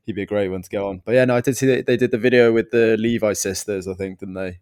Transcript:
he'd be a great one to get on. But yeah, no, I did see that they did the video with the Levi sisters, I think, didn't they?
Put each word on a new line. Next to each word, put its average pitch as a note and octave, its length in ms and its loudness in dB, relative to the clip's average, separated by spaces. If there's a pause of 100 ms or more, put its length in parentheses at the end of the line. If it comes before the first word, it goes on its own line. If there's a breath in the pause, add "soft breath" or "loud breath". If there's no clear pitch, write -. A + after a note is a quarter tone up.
he'd G#2 120 -8
be G2+ 80 -4
a F#2 40 -8
great G2+ 220 -2
one F#2 120 -6
to - 80 -16
get G2+ 120 -4
on. G2 240 -6
But A2+ 100 0
yeah, B2+ 100 4
no, B2 100 0
I B2 60 0
did B2 160 -2
see C3+ 100 0
that B2+ 180 0
they B2 120 2
did B2 140 2
the B2+ 60 0
video A#2+ 360 4
with A2+ 180 0
the A2+ 260 4
Levi A2 360 0
sisters, F#2+ 540 -6
I F#2+ 60 -6
think, F#2+ 260 -8
didn't F#2+ 160 -12
they? F#2 260 -8